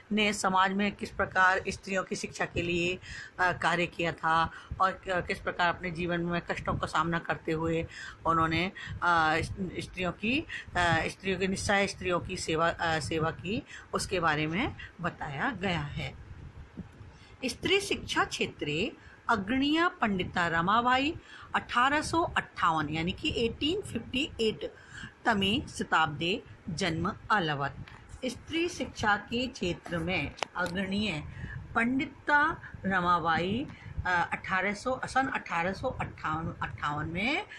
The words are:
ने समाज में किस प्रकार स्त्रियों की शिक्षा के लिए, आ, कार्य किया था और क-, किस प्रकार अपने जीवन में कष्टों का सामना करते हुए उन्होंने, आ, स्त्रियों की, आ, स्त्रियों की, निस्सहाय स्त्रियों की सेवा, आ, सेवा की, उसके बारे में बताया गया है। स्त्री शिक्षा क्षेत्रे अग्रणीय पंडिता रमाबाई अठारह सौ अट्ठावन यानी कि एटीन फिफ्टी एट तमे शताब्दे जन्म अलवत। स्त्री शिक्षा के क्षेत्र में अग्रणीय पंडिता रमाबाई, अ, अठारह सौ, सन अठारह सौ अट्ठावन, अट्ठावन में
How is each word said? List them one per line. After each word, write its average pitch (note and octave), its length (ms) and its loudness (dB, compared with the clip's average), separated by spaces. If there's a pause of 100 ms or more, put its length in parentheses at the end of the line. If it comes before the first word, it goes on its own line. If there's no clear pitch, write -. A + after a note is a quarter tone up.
(120)
ने G#3 220 4
समाज F#3+ 380 4
में G3+ 200 2
किस G3+ 180 -6
प्रकार F#3+ 580 4
स्त्रियों F#3+ 360 -2
की G3 120 -6
शिक्षा F3+ 300 -4
के F3 160 -4
लिए, F3 380 0 (400)
आ, F3+ 120 4
कार्य E3+ 340 2
किया E3 260 -2
था E3 400 2 (300)
और F#3+ 100 4
क-, F3+ 360 -2
किस G3 120 -4
प्रकार F3 300 2
अपने F3+ 220 -2
जीवन E3+ 300 -2
में E3+ 200 0
कष्टों - 320 -4
का E3+ 140 -2
सामना E3 320 2
करते E3 320 -4
हुए D#3+ 360 0 (380)
उन्होंने, E3 460 2 (320)
आ, E3 380 4 (380)
स्त्रियों F3+ 320 -4
की, A#3+ 340 -2 (320)
आ, E3+ 300 4
स्त्रियों F#3 320 -2
की, F#3+ 80 2
निस्सहाय G3 400 4
स्त्रियों F3+ 320 0
की F#3 180 -6
सेवा, E3 320 2
आ, D#3+ 300 0
सेवा D#3+ 320 0
की, F#3 320 -4 (300)
उसके F#3+ 260 -2
बारे D#3 280 2
में F#3+ 280 -2 (260)
बताया E3 500 -4
गया F3+ 300 -2
है। C#3+ 340 -6 (1300)
स्त्री E4+ 340 0
शिक्षा E4+ 460 0
क्षेत्रे F3 680 -2 (380)
अग्रणीय C4+ 600 2 (120)
पंडिता F#3 460 0
रमाबाई A#3+ 680 4 (400)
अठारह C4 460 2
सौ E4 220 2
अट्ठावन D#3+ 640 0
यानी E3 220 -2
कि A#3+ 340 -2
एटीन D4+ 360 0
फिफ्टी - 500 -4 (100)
एट - 320 -2 (520)
तमे G#3 420 4
शताब्दे E3 760 0 (260)
जन्म E3+ 460 -2 (160)
अलवत। D3+ 440 0 (500)
स्त्री E4 440 -2
शिक्षा G#3+ 480 0
के A#3 300 -2
क्षेत्र F3 500 -4
में E3 380 -2 (200)
अग्रणीय F#3 680 -2 (520)
पंडिता D4 840 2 (240)
रमाबाई, F3 800 2 (380)
अ, F3 260 2
अठारह F#3+ 420 0
सौ, B3+ 320 -2
सन C4 220 2
अठारह F#3+ 460 0
सौ B3+ 160 -4
अट्ठावन, E3 800 -4
अट्ठावन D3+ 380 -2
में A3+ 400 0 (140)